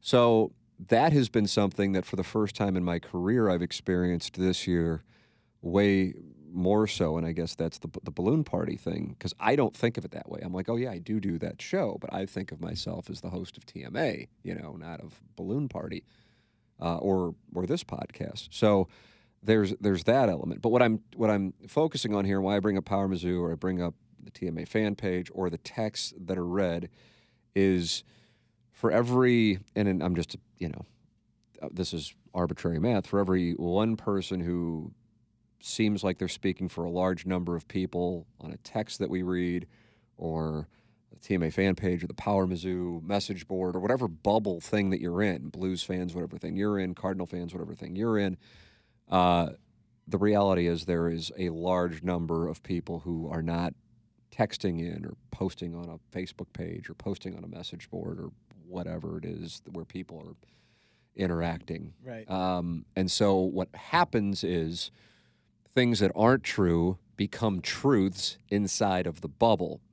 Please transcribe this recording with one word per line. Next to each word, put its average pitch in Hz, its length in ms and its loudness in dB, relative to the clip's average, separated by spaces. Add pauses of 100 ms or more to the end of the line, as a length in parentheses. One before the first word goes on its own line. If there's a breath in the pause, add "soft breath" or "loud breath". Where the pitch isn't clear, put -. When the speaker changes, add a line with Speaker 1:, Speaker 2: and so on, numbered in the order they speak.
Speaker 1:
So 117 520 6 (260)
that 127 340 4
has 135 160 4
been 104 180 2
something 98 460 2
that 92 120 0
for - 120 -6
the 92 80 -2
first 107 300 -2
time 98 220 0
in 90 80 0
my 87 140 0
career 101 500 2
I've 87 140 2
experienced 90 720 0
this 92 320 2
year 82 380 2 (580 soft breath)
way 95 520 4 (380)
more 98 340 4
so, 82 300 0
and 80 100 -2
I 82 60 -2
guess 82 240 -4
that's 82 220 -4
the, - 100 -12 (160)
the 78 80 -8
balloon 123 320 2
party 82 320 -4
thing, - 420 -6
'cause - 220 -6
I 120 160 4
don't 131 180 2
think 117 240 0
of - 60 -8
it - 80 -12
that - 180 -14
way. - 100 -8
I'm 90 140 -8
like, 92 140 -4
"Oh, 117 80 0
yeah, 123 160 -4
I 90 60 -8
do 107 200 -4
do 92 200 -2
that - 220 -6
show," 170 400 -2
but - 140 -8
I 98 120 -4
think - 260 -8
of 80 80 -12
myself 85 500 -6
as - 120 -10
the 90 80 -8
host 90 260 -8
of - 100 -20
T - 160 -14
M 64 140 -8
A, 123 320 -2 (160)
you 92 100 -6
know, 78 220 -12
not 82 240 -12
of - 200 -18 (140)
Balloon 117 340 -4
Party, - 360 -8 (760 soft breath)
uh, 85 180 -2
or, 92 360 2 (180)
or 90 140 -2
this 170 160 0
podcast. - 680 -10
So 101 340 4 (560 soft breath)
there's, 104 380 4
there's 95 240 2
that 120 240 6
element. 82 340 -2
But 117 60 2
what 120 120 6
I'm, 113 220 4 (140)
what 113 120 2
I'm 98 260 2 (120)
focusing 147 480 0
on 101 100 2
here, 98 160 2
why 95 140 2
I 101 60 4
bring 98 180 2
up 92 60 -4
Power 98 240 0
Mizzou 90 320 0
or 85 100 0
I 82 60 -2
bring 90 260 -2
up 85 120 -2 (280)
the - 80 -18
T - 160 -8
M 82 100 -4
A 82 80 -6
fan 107 300 0
page 90 400 -4
or 92 160 0
the 82 80 -6
texts - 580 -6
that 92 220 -4
are 87 80 -2
read 87 420 0 (680 soft breath)
is 92 480 4 (640 soft breath)
for - 220 0
every, 120 680 6 (160)
and, 101 140 2
and 90 160 2
I'm 90 100 2
just, 82 220 -2 (220)
you 87 100 -4
know, - 180 -10 (760)
uh, - 120 -8
this 90 200 -4
is 80 220 -8 (180)
arbitrary 85 460 -2
math, 101 300 2
for 98 100 2
every 92 360 2
one 101 420 2
person 95 420 -2
who 85 540 -4 (760)
seems 104 380 0
like 92 140 0
they're 90 100 -2
speaking 92 400 -4
for 85 160 -4
a 87 60 -4
large 90 340 0
number 90 320 -2
of 82 120 -8
people 90 580 -2 (120)
on - 120 -12
a - 80 -12
text - 400 -8
that 101 100 -2
we 92 140 -2
read 90 440 -2 (520 soft breath)
or 80 500 -4 (420 soft breath)
the - 60 -20
T - 180 -4
M 87 80 2
A 80 80 2
fan 95 240 2
page 87 300 -2
or - 20 -6
the - 60 -8
Power 98 340 0
Mizzou 90 560 -4
message 95 460 -4
board 92 260 -2
or 92 60 -2
whatever 120 260 0
bubble 101 540 2
thing 101 300 2
that 95 100 0
you're 87 220 0
in, 85 260 0
Blues 92 340 -4
fans, 90 320 -4
whatever 87 220 -6
thing 85 180 -8
you're 101 240 0
in, 92 160 -2
Cardinal 95 320 -4
fans, 87 280 -8
whatever 82 200 -8
thing 82 220 -10
you're 110 220 2
in, 95 180 2 (720 soft breath)
uh, 90 420 6 (560)
the 101 120 -2
reality 98 480 6
is 85 180 0
there 85 240 2
is 82 300 -4
a 90 100 -2
large 85 540 0
number 85 440 0
of 80 160 -6
people 85 380 -4
who 82 300 -6
are 80 120 -4
not 82 300 -2 (580)
texting 95 500 -2
in 82 260 -6
or - 80 -12 (160)
posting 90 440 -6
on 85 140 -12
a 82 100 -14 (160)
Facebook 90 380 -10
page 82 380 -10
or - 40 -14
posting 92 440 -8
on 87 40 -14
a 87 60 -14
message - 400 -14
board 85 320 -8
or - 120 -12 (340)
whatever 85 500 -8
it 80 80 -10
is 82 380 -10 (100)
where 82 140 -10
people 87 320 -12
are 80 160 -18 (840 soft breath)
interacting. 85 800 -2 (100)
Speaker 2:
Right. 113 260 -14
Speaker 1:
Um, 90 540 -2 (100)
and 92 160 0
so 101 280 4
what 92 360 0
happens 113 680 0
is 85 460 -2 (800 soft breath)
things 120 320 2
that 101 140 4
aren't 120 300 6
true 87 540 2 (180)
become 101 440 -2
truths 98 800 0 (100)
inside 95 600 0
of 78 140 -8
the - 60 -8
bubble 90 520 2 (120)